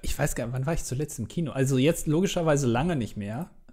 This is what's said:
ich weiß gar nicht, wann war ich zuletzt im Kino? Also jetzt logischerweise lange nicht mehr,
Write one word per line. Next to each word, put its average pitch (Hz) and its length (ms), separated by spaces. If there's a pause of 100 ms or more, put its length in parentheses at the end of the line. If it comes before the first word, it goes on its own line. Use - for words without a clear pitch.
ich - 180
weiß 143 160
gar 123 100
nicht, 117 80
wann 127 120
war 160 80
ich 156 100
zuletzt 147 360
im 110 100
Kino? 160 240
Also 135 240
jetzt 147 300
logischerweise 160 600
lange 143 300
nicht 113 180
mehr, 107 360 (220)